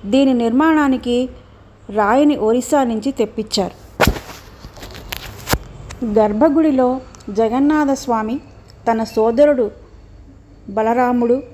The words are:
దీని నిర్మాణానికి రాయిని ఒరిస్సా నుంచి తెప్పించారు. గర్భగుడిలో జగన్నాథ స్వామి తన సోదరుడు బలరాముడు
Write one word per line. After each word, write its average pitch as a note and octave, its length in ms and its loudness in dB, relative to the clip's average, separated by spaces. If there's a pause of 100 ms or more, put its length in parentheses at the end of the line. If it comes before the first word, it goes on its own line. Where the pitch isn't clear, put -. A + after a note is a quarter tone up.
దీని C4 280 4
నిర్మాణానికి B3+ 800 2 (720)
రాయిని A#3 460 2
ఒరిస్సా B3 480 0
నుంచి A#3 280 -4
తెప్పించారు. G#3+ 640 -4 (2500)
గర్భగుడిలో C4 720 2 (420)
జగన్నాథ C4+ 600 2
స్వామి A#3 460 -2 (520)
తన A3+ 160 0
సోదరుడు A#3 600 2 (1040)
బలరాముడు A#3+ 680 0 (160)